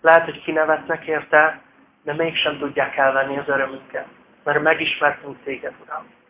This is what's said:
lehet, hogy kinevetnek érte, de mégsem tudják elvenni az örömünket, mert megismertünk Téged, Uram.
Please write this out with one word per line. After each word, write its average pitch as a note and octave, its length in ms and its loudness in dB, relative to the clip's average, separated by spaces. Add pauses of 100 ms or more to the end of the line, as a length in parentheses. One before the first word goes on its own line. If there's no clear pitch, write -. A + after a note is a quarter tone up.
lehet, E3 220 8
hogy D3 200 -10
kinevetnek D#3 600 -2
érte, D#3 560 2 (420)
de D3 100 -6
mégsem D#3+ 440 -2
tudják C#3 400 -4
elvenni C3+ 400 2
az C#3+ 100 -6
örömünket, C3+ 600 -6 (360)
mert D3 180 0
megismertünk D3+ 800 -2
Téged, C3+ 380 -10
Uram. - 320 -14 (160)